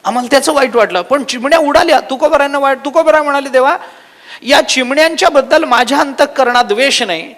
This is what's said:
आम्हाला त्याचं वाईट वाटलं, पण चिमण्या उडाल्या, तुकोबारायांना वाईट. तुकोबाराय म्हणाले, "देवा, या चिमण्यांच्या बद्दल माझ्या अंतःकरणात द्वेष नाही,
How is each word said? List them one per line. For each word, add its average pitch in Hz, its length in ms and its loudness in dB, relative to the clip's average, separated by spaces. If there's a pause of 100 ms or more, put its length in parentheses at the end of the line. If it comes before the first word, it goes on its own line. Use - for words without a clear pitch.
आम्हाला 233 260 -4
त्याचं 302 220 0
वाईट 262 220 0
वाटलं, 190 260 0
पण 262 220 -2
चिमण्या 262 360 -2
उडाल्या, 294 400 2
तुकोबारायांना 285 580 0
वाईट. 269 280 0
तुकोबाराय 311 360 2
म्हणाले, 277 280 -4
"देवा, 262 280 2 (640)
या 277 200 2
चिमण्यांच्या 294 680 0
बद्दल 285 340 2
माझ्या 247 360 0
अंतःकरणात 269 640 0
द्वेष 233 380 0
नाही, 175 360 -6